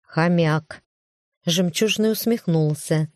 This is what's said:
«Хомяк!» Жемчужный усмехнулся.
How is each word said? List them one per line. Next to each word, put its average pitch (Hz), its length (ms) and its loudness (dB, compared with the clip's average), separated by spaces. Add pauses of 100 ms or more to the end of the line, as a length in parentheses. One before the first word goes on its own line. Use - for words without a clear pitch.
«Хомяк!» 160 800 0 (640)
Жемчужный 190 680 0
усмехнулся. 160 1040 0